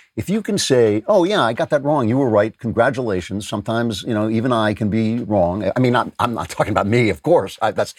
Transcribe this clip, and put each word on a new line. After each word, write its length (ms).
If 120
you 140
can 160
say, 480
"Oh, 180
yeah, 200
I 100
got 160
that 140
wrong. 260
You 80
were 140
right. 260
Congratulations." 880
Sometimes, 540
you 140
know, 120
even 240
I 220
can 160
be 300
wrong. 560
I 40
mean, 160
I'm, 220
I'm 160
not 160
talking 220
about 160
me, 220
of 120
course. 400
I, 80
that's, 300